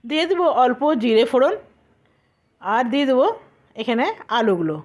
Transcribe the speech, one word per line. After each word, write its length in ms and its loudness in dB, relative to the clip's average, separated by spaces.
দিয়ে 260 -2
দেবো 160 0
অল্প 180 0
জিরে 300 2
ফোড়ন, 220 2
আর 300 -2
দিয়ে 180 0
দেবো 160 4
এখানে 300 -2
আলুগুলো। 480 0